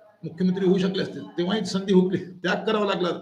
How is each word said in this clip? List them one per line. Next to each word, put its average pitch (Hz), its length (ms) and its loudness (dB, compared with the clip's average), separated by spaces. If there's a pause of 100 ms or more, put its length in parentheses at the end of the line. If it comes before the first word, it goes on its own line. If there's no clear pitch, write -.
(240)
मुख्यमंत्री 185 420 0
होऊ 185 120 4
शकले 185 240 0
असते, - 180 -8 (180)
तेव्हाही 190 260 0
संधी 196 280 -2
हुकली, 180 320 4
त्याग - 420 -4
करावा 214 200 0
लागला 180 220 0 (140)